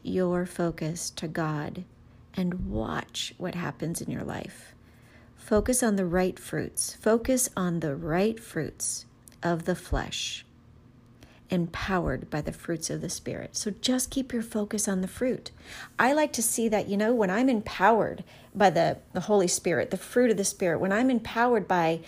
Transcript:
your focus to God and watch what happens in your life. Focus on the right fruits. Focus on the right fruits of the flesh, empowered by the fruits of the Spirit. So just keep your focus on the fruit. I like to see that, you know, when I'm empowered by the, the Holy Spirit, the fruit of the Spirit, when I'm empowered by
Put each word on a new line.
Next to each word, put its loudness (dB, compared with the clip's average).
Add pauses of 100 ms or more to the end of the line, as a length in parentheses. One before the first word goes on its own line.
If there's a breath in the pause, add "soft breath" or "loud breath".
your 0
focus -4
to -8
God -4 (500 soft breath)
and -2
watch -4
what -6
happens -6
in -8
your -6
life. -10 (640 loud breath)
Focus 2
on 4
the 2
right 0
fruits. -6
Focus 2
on 0
the -2
right 0
fruits -8 (380)
of 0
the 0
flesh, -6 (1040 loud breath)
empowered -2
by -2
the -4
fruits -6
of -4
the -6
Spirit. -8
So -4 (100)
just 0
keep -4
your -2
focus -4
on 0
the 0
fruit. -4 (480 loud breath)
I 6
like 2
to -2
see 2
that, 2
you 0
know, 4
when 4
I'm 4
empowered 4 (320 loud breath)
by 6
the, 2 (160)
the -4
Holy 4
Spirit, 0
the -2
fruit 4
of 0
the 0
Spirit, 0
when 0
I'm 4
empowered 2
by 2